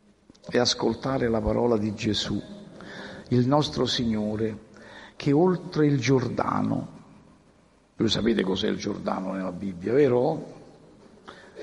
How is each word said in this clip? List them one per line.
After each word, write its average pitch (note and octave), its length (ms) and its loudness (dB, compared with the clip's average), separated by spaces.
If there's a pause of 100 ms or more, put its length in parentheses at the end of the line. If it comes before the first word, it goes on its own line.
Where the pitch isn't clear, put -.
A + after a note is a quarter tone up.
(460)
è - 120 0
ascoltare B2 680 0
la A2+ 120 0
parola A2+ 380 2
di G#2 160 -2
Gesù, G#2 460 -2 (880)
il B2 200 4
nostro C3+ 380 2
Signore, G#2+ 840 -2 (460)
che C#3+ 160 0
oltre E3 540 2
il C#3+ 120 4
Giordano, - 1040 0 (960)
voi A2+ 140 2
sapete G#2 320 2
cos'è F#2+ 260 -2
il G2 80 -2
Giordano G2 560 -4
nella F#2+ 180 -4
Bibbia, F#2 440 -6
vero? C#3 680 2 (1040)